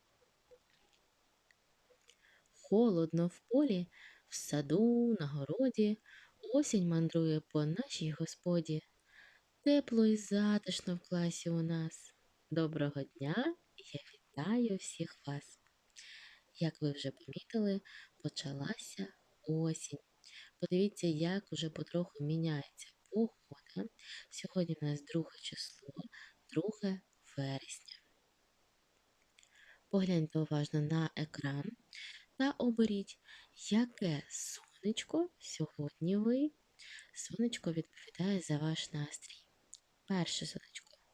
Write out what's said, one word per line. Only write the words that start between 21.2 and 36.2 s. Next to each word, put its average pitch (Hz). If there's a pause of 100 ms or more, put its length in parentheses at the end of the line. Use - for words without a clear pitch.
уже 156
потроху 160
міняється 156 (220)
погода. - (400)
Сьогодні -
в -
нас 147
друге -
число, - (560)
друге 190 (360)
вересня. - (1900)
Погляньте 180
уважно 151
на 160
екран 143 (800)
та 277
оберіть, 220 (520)
яке 208
сонечко - (100)
сьогодні 160
ви. 254 (640)